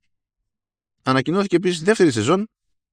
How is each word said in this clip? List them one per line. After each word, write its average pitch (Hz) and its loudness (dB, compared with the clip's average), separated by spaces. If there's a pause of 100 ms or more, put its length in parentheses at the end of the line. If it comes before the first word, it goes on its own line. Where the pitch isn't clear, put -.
(1040)
Ανακοινώθηκε 156 0
επίσης 175 -4
δεύτερη 190 2
σεζόν 131 -2 (440)